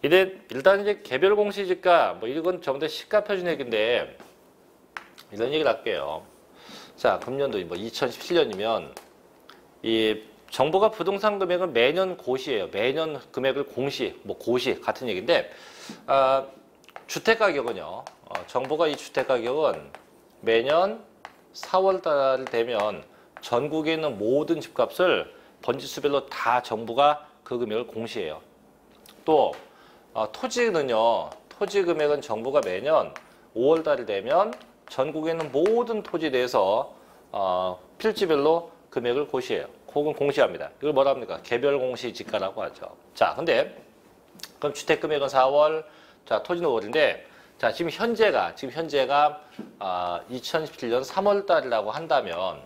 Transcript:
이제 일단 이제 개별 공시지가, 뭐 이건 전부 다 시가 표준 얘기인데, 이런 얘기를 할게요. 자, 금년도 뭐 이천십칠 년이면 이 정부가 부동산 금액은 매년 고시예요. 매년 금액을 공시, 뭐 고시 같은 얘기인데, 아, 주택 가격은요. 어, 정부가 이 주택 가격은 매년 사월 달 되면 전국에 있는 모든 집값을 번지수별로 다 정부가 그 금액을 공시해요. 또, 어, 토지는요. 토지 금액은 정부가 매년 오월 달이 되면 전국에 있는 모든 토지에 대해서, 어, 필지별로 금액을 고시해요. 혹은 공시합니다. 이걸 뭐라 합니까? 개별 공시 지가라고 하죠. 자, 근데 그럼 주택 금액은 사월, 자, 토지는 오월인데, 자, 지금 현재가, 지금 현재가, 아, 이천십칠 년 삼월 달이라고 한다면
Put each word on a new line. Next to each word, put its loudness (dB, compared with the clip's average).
이제 4
일단 4
이제 -2
개별 4
공시지가, 2
뭐 -6
이건 -4
전부 -4
다 -2
시가 -2
표준 -4
얘기인데, -2
이런 -4
얘기를 0
할게요. -2
자, 2
금년도 -4
뭐 -8
이천십칠 -4
년이면 0
이 2
정부가 2
부동산 -2
금액은 0
매년 2
고시예요. -2
매년 -2
금액을 -2
공시, -6
뭐 -8
고시 0
같은 -4
얘기인데, 0
아, 4
주택 0
가격은요. 0
어, -16
정부가 0
이 0
주택 -4
가격은 0
매년 2
사월 2
달 2
되면 -2
전국에 0
있는 -2
모든 0
집값을 0
번지수별로 -2
다 0
정부가 2
그 -6
금액을 -2
공시해요. -6
또, 4
어, -2
토지는요. 2
토지 -2
금액은 2
정부가 0
매년 0
오월 4
달이 0
되면 0
전국에 -4
있는 -6
모든 2
토지에 -4
대해서, 2
어, -2
필지별로 2
금액을 -2
고시해요. -4
혹은 0
공시합니다. 0
이걸 -2
뭐라 4
합니까? -6
개별 0
공시 -4
지가라고 -6
하죠. -12
자, 2
근데 0
그럼 -4
주택 0
금액은 -2
사월, 4
자, 0
토지는 -2
오월인데, 0
자, 2
지금 -4
현재가, 2
지금 -10
현재가, 2
아, -4
이천십칠 -6
년 0
삼월 0
달이라고 2
한다면 -2